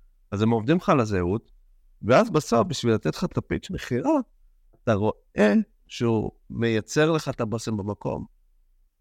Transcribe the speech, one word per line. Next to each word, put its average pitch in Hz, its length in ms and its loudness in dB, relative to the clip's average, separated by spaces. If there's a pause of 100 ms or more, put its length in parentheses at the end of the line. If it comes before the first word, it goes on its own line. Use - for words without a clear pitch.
(320)
אז 101 100 -2
הם 113 80 2
עובדים 117 280 2
לך 185 120 -4
על 156 100 4
הזהות, 101 520 -2 (500)
ואז 135 280 4
בסוף, 185 380 2
בשביל 123 260 0
לתת 127 220 -2
לך - 80 -6
את - 140 -4
הפיץ' - 320 -6
מכירה, 190 500 -2 (640)
אתה 117 100 2
רואה 110 600 0 (340)
שהוא 113 440 -2 (180)
מייצר 117 640 0
לך 151 180 -2
את 127 120 -6
הבושם 110 360 -4
במקום. - 480 -8 (760)